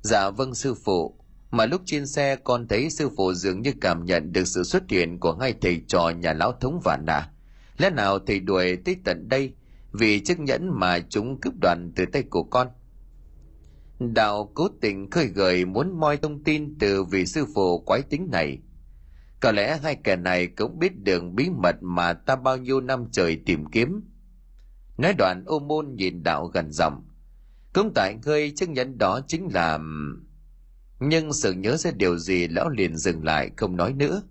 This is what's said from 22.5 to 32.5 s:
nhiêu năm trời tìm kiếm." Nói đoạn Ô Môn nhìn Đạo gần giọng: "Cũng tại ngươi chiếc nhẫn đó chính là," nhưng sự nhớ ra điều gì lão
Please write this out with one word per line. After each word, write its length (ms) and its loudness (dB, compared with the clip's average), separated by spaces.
nhiêu 240 0
năm 300 -4
trời 340 2
tìm 200 0
kiếm." 360 0
Nói 200 2
đoạn 280 2
Ô 140 -2
Môn 360 -4
nhìn 280 -4
Đạo 220 0
gần 260 -4
giọng: 320 0
"Cũng 200 2
tại 320 2
ngươi 260 0
chiếc 180 -4
nhẫn 280 -4
đó 300 2
chính 260 -4
là," 260 2
nhưng 340 2
sự 200 0
nhớ 240 0
ra 140 -2
điều 260 2
gì 300 0
lão 220 0